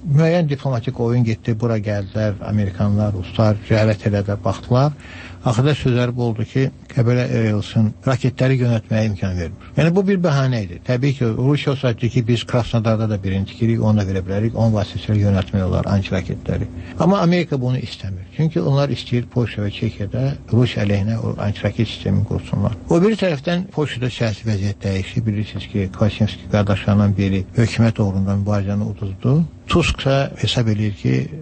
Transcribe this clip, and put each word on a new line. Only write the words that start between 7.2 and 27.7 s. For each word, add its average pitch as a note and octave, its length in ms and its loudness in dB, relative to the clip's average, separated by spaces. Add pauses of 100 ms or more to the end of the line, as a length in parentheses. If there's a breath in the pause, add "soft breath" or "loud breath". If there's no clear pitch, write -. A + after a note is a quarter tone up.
Airls'ın G#2+ 540 2 (140)
raketləri C3 580 2
yönəltməyə A2 480 0
imkan F#2 260 -2
vermir. - 380 -8
Yəni, D#3+ 180 4
bu G3 140 2
bir G3+ 160 2
bəhanə C3+ 400 2
idi. F2 220 -10
Təbii B2+ 320 0
ki, A#2+ 100 2 (100)
Rusiya C#3 380 0
olsaydı B2 320 -2
ki, B2+ 200 0
biz A#2 220 2
Krasnodarda A2+ 600 0
da G#2 120 -2
birini F#2+ 240 -2
tikirik, A2+ 380 0
onu G#2+ 160 4
da G2 80 0
verə F#2+ 180 -2
bilərik, G#2+ 320 -2
onun A2 160 4
vasitəsilə G#2 480 0
yönəltmək G2 460 2
olar F2 260 0
antiraketləri. - 720 -2 (320 loud breath)
Amma F#3+ 240 2
Amerika E3+ 380 0
bunu B2+ 180 -2
istəmir. G2 480 -10 (100)
Çünki D#3+ 240 0
onlar C#3 300 2
istəyir A#2+ 400 -4
Polşa A2+ 320 -2
və G2 160 -2
Çekiyada A2+ 460 -4 (280)
Rusiya A#2 320 2
əleyhinə G2+ 380 0
o A2 160 -4
antiraket G#2 500 -2
sistemini G2+ 380 -2
qursunlar. - 480 -2 (160)
O E3+ 120 4
biri A3 180 4
tərəfdən F3 560 -2
Polşada B2+ 340 -2
siyasi A2+ 400 -4
vəziyyət G2+ 320 -2
dəyişdi. G2 440 -2
Bilirsiniz G2+ 460 -4
ki, F#2+ 260 -2
Kwaśniewski - 520 0
qardaşlarından G2+ 680 2
biri F#2+ 260 0 (100)
hökumət A2+ 480 2